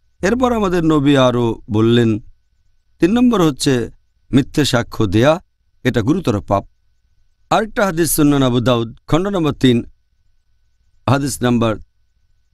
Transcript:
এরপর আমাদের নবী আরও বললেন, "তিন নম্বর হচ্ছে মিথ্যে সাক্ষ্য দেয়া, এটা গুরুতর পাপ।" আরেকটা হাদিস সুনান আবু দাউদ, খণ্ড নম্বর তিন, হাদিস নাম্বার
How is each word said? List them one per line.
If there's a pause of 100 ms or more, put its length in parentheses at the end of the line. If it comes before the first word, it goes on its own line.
(220)
এরপর
আমাদের
নবী
আরও (100)
বললেন, (800)
"তিন
নম্বর
হচ্ছে (400)
মিথ্যে
সাক্ষ্য
দেয়া, (440)
এটা
গুরুতর
পাপ।" (840)
আরেকটা
হাদিস
সুনান
আবু
দাউদ, (100)
খণ্ড
নম্বর
তিন, (1300)
হাদিস
নাম্বার (800)